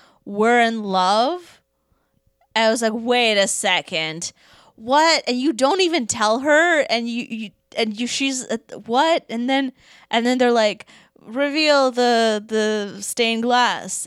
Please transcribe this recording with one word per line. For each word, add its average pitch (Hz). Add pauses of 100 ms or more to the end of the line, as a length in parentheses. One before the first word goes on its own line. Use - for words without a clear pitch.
(240)
"We're 220
in 226
love?" 214 (960)
I 220
was 220
like, 220
"Wait 233
a 196
second. 165 (440)
What?" 285
And 247
you 269
don't 269
even 330
tell 220
her, 302
and 233
you, 233
you, 220 (260)
and 220
you, 240
she's, 269
uh, 233 (280)
"What?" 302
And 240
then, 269 (360)
and 233
then 254
they're 247
like, 220 (340)
"Reveal 277
the, 226
the 214
stained 226
glass." 233